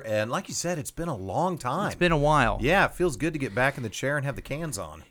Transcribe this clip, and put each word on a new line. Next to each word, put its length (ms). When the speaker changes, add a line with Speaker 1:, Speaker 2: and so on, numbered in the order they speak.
Speaker 1:
And 240
like 180
you 60
said, 240
it's 140
been 160
a 80
long 420
time. 300
Speaker 2:
It's 80
been 160
a 60
while. 420
Speaker 1:
Yeah, 240
it 100
feels 220
good 160
to 80
get 140
back 220
in 60
the 60
chair 280
and 80
have 120
the 60
cans 360
on. 320